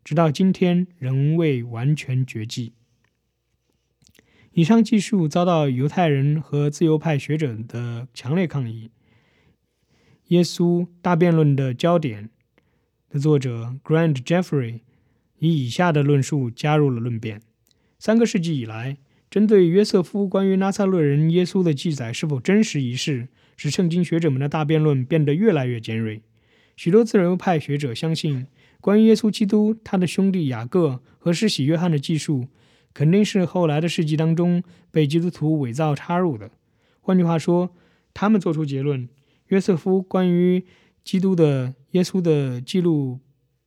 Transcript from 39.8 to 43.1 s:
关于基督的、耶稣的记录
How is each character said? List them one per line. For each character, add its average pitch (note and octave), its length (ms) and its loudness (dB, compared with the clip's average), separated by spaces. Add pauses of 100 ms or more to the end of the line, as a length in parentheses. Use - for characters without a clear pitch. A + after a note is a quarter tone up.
关 F#3 280 0
于 F3+ 320 2 (400)
基 - 160 -2
督 F#3+ 160 2
的、 C#3 380 0 (180)
耶 F3+ 120 2
稣 F#3 180 -2
的 C#3+ 400 0
记 F3+ 180 -2
录 D3 420 0 (440)